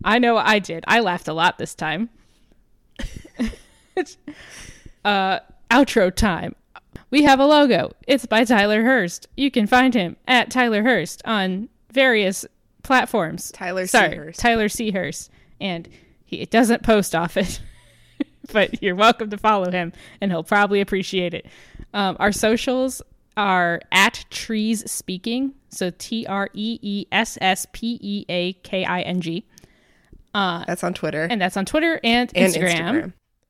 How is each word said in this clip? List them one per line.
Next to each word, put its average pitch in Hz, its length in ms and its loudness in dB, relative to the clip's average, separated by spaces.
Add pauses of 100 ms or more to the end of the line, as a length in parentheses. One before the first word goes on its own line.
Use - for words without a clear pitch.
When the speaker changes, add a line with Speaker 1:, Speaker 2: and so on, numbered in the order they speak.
Speaker 1:
I 214 160 2
know 240 160 4
I 214 240 2
did. 165 260 -10
I 226 140 2
laughed 180 300 -2
a 151 40 -4
lot 165 260 0
this - 140 -8
time. 165 360 -6 (920)
<laughs> - 400 -12 (1600)
Uh, 190 360 0 (300)
outro 226 440 4
time. 180 420 -2 (540)
We 294 140 4
have 269 160 6
a 277 60 6
logo. 294 480 4 (140)
It's 262 180 2
by 220 180 2
Tyler 214 400 4
Hurst. 226 520 0
You 269 140 0
can 226 180 2
find 254 260 4
him 185 220 0 (120)
at 247 240 2
Tyler 233 320 2
Hurst 226 420 0
on 196 440 -2 (220)
various 226 540 2 (380)
platforms. 190 680 -2
Speaker 2:
Tyler 185 340 -6
C. 185 40 -8
Speaker 1:
Sorry, 175 260 4
Speaker 2:
Hurst. 156 240 -14
Speaker 1:
Tyler 226 300 0
C. 214 220 -6
Hurst. 165 380 -6 (300)
And 175 280 -8 (380)
he - 200 -10
doesn't 226 380 2
post 214 320 2
often, 175 300 -2 (520)
<laughs> - 560 -14
but 202 280 0
you're 180 140 -2
welcome 220 340 2
to 208 80 -8
follow 202 340 2
him, 175 200 -2 (300)
and 196 100 0
he'll 170 120 -2
probably 202 380 2
appreciate 185 520 -2
it. - 120 -10 (480)
Um, 196 260 -2
our 202 120 2
socials 247 720 0 (360)
are 180 440 2 (100)
at 196 380 2
Trees 220 600 -4
Speaking, 240 640 -6 (160)
so 180 280 -6
T - 300 -8
R 196 260 -4
E 220 280 -6
E 202 300 -6
S 220 300 -2
S 190 300 0
P 233 300 -8
E 202 280 -8
A 180 240 -4
K 185 320 -6
I 180 160 -4
N 180 200 -4
G. 165 240 -8 (880)
Uh, 185 320 -4
Speaker 2:
That's - 180 -6
on 175 100 -2
Twitter. 156 360 -4
Speaker 1:
and 220 120 -2
that's 185 160 -2
on 190 80 -2
Twitter 311 380 0
and 240 320 0
Speaker 2:
And 185 180 4
Speaker 1:
Instagram. 170 260 0
Speaker 2:
Instagram. 180 340 -4 (360)